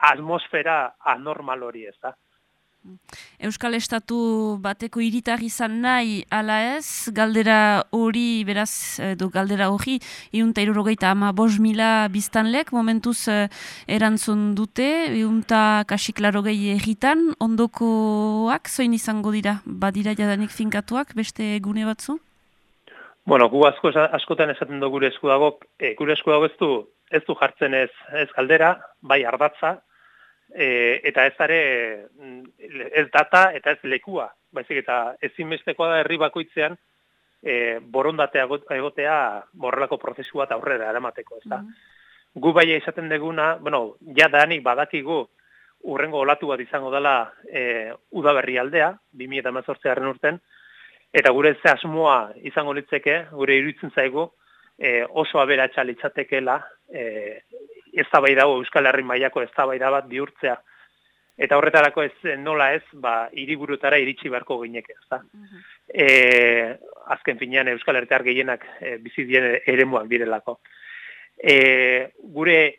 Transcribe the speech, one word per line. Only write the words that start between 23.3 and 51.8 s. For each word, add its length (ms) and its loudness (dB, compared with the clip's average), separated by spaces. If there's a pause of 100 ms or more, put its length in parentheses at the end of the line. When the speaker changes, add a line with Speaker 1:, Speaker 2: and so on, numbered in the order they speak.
Speaker 1:
gu 220 4
asko 240 0
esa-, 160 2 (100)
askotan 320 -2
esaten 320 -6
dugu 160 -2
gure 140 2
esku 180 -2
dago, 240 4 (240)
eh, 160 -4
gure 240 -2
esku 160 2
dago 160 2
ez 80 -20
du, 120 2 (380)
ez 140 0
du 160 -6
jartzen 400 0
ez, 120 0 (280)
ez 160 -2
galdera, 400 4 (240)
bai 240 0
ardatza, 540 -2 (760)
eh, 500 0
eta 220 2
ez 140 0
are, 760 0
mm, 280 -20 (480)
ez 200 0
data 420 6
eta 180 -2
ez 120 -6
lekua, 460 -6 (220)
baizik 320 -6
eta 380 -4
ezinbestekoa 680 -6
da 120 2
herri 160 -2
bakoitzean, 600 -4 (640)
eh, 400 -2
borondatea 640 -2
ego-, 260 -6
egotea 460 -4 (440)
horrelako 380 -4
prozesu 400 -12
bat 140 -4
aurrera 380 -4
eramateko, 480 -10
ez 120 -20
da? 120 -8
Speaker 2:
Mhm. 100 -18 (640)
Speaker 1:
Gu 180 2
bai 180 4
esaten 380 -6
duguna, 460 -2
bueno, 420 -4 (200)
ja 120 8
danik 340 4
badakigu 640 -2 (560)
hurrengo 360 -4
olatu 280 0
bat 120 -4
izango 320 -8
dela, 420 0 (180)
eh, 420 -6 (180)
udaberri 460 0
aldea, 360 0 (180)
bi 160 -14
mila 140 -6
eta 80 -6
hemezortzigarren 580 -4
urten, 320 -4 (720)
eta 200 4
gure 300 4
ze 80 4
asmoa 600 2 (100)